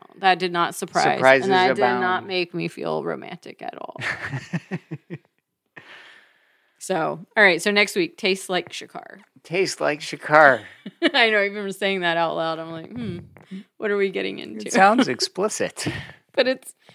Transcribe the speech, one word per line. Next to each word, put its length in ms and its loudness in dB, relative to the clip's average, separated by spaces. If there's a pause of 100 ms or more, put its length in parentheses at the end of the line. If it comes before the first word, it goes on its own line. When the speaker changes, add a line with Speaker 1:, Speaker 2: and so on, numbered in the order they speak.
(180)
Speaker 1:
that 220 2
did 100 -2
not 240 -2
surprise, 440 0
Speaker 2:
Surprises 260 6
Speaker 1:
and 80 0
that 240 4
did 60 -4
not 160 2 (200)
Speaker 2:
abound. 80 -10
Speaker 1:
make 280 -4
me 140 -4
feel 360 -6
romantic 580 -12
at 180 -12
all. 200 -14
Speaker 2:
<laughs> 1160 -10 (1600)
Speaker 1:
So, 460 -4 (120)
all 80 6
right, 180 4
so 80 0
next 240 2
week, 240 -2
Tastes 300 -2
Like 220 -4
Shakar. 500 -16 (240)
Speaker 2:
Tastes 360 -2
Like 200 0
Shakar. 640 6 (220)
Speaker 1:
<laughs> 300 -2
I 160 4
know, 140 2
even 280 -6
saying 280 -2
that 160 0
out 180 0
loud, 240 -4
I'm 140 -12
like, 180 -14
"Hmm, 280 -8 (580)
what 160 -4
are 40 0
we 140 0
getting 300 -6
Speaker 2:
It 80 -14
Speaker 1:
into?" 240 -12
Speaker 2:
sounds 360 6
Speaker 1:
<laughs> 80 -2
Speaker 2:
explicit. 680 -4 (460)
Speaker 1:
But 160 2
it's, 260 -6 (200)